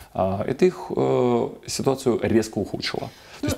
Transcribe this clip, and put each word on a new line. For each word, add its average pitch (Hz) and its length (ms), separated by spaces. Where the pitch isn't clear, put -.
а, 95 340
это - 200
их, - 280
э, 127 540
ситуацию 127 560
резко 110 360
ухудшило. - 500
То - 60
есть - 120